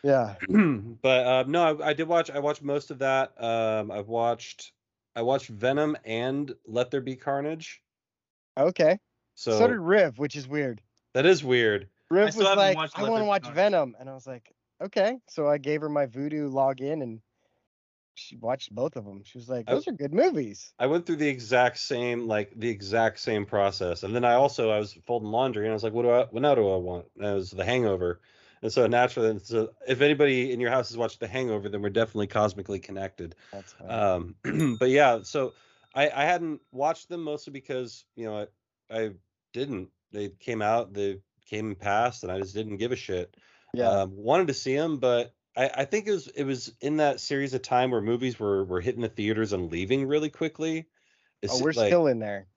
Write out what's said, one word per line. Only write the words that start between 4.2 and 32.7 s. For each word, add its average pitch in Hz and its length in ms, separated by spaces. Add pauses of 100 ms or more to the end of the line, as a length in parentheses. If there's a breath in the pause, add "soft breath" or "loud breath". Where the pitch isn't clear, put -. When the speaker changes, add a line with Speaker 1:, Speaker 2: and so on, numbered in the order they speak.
Speaker 2:
I 117 80
watched 131 260
Venom 139 560
and 127 480 (120)
Let 123 260
There 139 100
Be 131 140
Carnage. 147 680 (760)
Speaker 1:
Okay. 170 420 (360)
Speaker 2:
So 110 220
Speaker 1:
So - 100
did 226 120
Riv, 165 400
which 143 160
is 135 120
weird. 135 340 (320)
Speaker 2:
That 135 120
is 170 180
weird. 113 460 (200)
Speaker 1:
Riv 196 180
Speaker 3:
I - 20
still 208 140
Speaker 1:
was 190 60
Speaker 3:
haven't 196 140
Speaker 1:
like, 190 140
Speaker 3:
watched 156 220
Speaker 1:
"I - 40
Speaker 3:
Let 220 80
Speaker 1:
wanna 226 100
Speaker 3:
There 214 40
Be 208 40
Speaker 1:
watch 196 140
Speaker 3:
Carnage. 143 120
Speaker 1:
Venom." 165 440
And 131 100
I 135 40
was 131 140
like, 123 260 (280)
"Okay." 208 360 (120)
So 147 180
I 147 100
gave 147 240
her 151 80
my 147 160
Vudu 143 460
login 135 500
and 113 200 (960)
she - 220
watched 117 360
both 131 220
of 107 120
'em. 101 160
She - 160
was 117 100
like, 123 180
Speaker 2:
I - 60
Speaker 1:
"Those 294 140
are 339 40
good 143 220
movies." 180 640
Speaker 2:
I 123 80
went 170 220
through 170 80
the 147 120
exact 123 520
same, 120 480
like, 107 280
the 113 140
exact 107 500
same 104 260
process. 95 580
And 101 120
then 120 80
I 120 100
also, 127 360
I 107 80
was 104 160
folding 113 360
laundry 113 360
and 110 60
I - 20
was 104 100
like, 110 100
"What 120 100
do 120 80
I, 120 140
what 113 160
now 147 120
do 110 180
I 95 60
want?" 87 380
And 101 100
it 101 80
was 95 180
The 92 140
Hangover. 98 560 (400 soft breath)
And 110 100
so 123 160
naturally, 120 440
and 101 100
so 113 320 (140)
if 127 140
anybody 139 520
in 117 60
your 123 100
house 123 200
has 117 80
watched 113 220
The 110 80
Hangover, 107 420
then 101 120
we're 104 80
definitely 107 380
cosmically 101 520